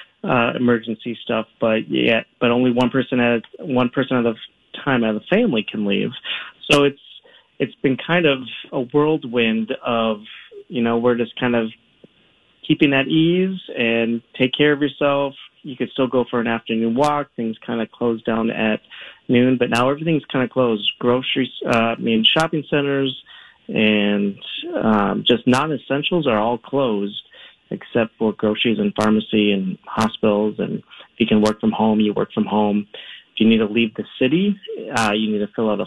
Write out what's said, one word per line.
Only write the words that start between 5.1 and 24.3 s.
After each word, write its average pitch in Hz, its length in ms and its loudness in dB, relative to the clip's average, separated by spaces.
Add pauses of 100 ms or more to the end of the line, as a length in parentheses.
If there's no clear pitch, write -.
of 104 60 -6
the - 60 -20
family 175 340 2
can 107 240 -4
leave. 101 260 -2 (580)
So 143 140 4
it's, 143 160 0 (580)
it's 127 180 -4
been 135 200 0
kind 165 300 0
of 131 200 0 (260)
a 147 100 -4
whirlwind 123 1000 0
of, 113 400 -2 (460)
you 117 140 -4
know, 117 160 0
we're 120 180 2
just 117 200 -4
kind 120 200 0
of 113 160 -2 (960)
keeping 151 240 2
at 135 160 0
ease 180 500 2 (160)
and 117 460 0 (140)
take 131 180 0
care 147 200 2
of 143 100 0
yourself. 139 520 -2 (320)
You 127 100 -12
could 123 160 -4
still 131 160 0
go 123 160 2
for 120 160 -4
an 113 60 -2
afternoon 113 480 -2
walk. 147 420 0
Things 113 220 -4
kinda 113 280 -4
close 117 360 -4
down 113 280 0
at 110 320 -2 (460)
noon, 127 280 4
but 120 140 0
now 120 180 2
everything's 151 380 0
kinda 127 220 -2
closed. 117 500 0
Groceries, 123 520 0 (140)
uh, 117 320 0
I - 0 -
mean, 113 260 0
shopping 160 460 2
centers 139 540 -2 (460)
and, 104 720 2 (360)